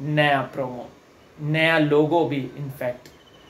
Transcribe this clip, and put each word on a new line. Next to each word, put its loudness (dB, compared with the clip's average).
नया 2
promo, -8
नया 2
logo 4
भी -2
इनफैक्ट। -8